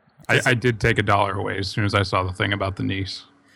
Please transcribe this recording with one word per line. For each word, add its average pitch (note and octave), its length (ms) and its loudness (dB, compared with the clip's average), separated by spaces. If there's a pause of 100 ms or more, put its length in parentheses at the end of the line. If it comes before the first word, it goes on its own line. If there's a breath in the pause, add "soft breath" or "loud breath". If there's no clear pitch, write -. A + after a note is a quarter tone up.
(300)
I, A#2 160 4
I C3 80 4
did A#2 260 0
take A#2 180 2
a A2 60 2
dollar G2+ 300 2
away G2+ 240 -4
as G2 100 -4
soon - 160 -2
as G2+ 100 0
I G2+ 100 4
saw F#2 200 0
the F#2 80 -2
thing G2+ 220 -2
about G2 240 -4
the A2 60 -4
niece. G2 420 -4 (300 soft breath)